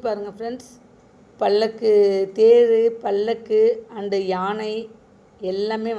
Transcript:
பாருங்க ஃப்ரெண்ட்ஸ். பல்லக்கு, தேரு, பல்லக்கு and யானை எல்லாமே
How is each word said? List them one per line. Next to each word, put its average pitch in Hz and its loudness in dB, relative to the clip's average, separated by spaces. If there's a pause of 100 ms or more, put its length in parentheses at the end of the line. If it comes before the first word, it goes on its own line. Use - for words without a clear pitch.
பாருங்க 208 -6
ஃப்ரெண்ட்ஸ். 240 -12 (680)
பல்லக்கு, 214 0 (460)
தேரு, 226 6 (240)
பல்லக்கு 214 -2 (380)
and 202 -6 (180)
யானை 214 -6 (800)
எல்லாமே 220 -4